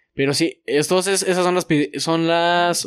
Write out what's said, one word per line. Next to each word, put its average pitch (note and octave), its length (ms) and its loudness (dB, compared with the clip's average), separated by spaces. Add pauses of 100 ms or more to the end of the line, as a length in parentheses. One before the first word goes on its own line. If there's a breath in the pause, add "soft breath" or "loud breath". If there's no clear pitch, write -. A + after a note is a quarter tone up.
(160)
Pero C#3 200 0
sí, - 320 -2
entonces F3+ 560 0
esas F3+ 200 0
son F3+ 120 2
las F3+ 100 -2
pi-, D3 320 0
son E3 300 0
las F3 600 0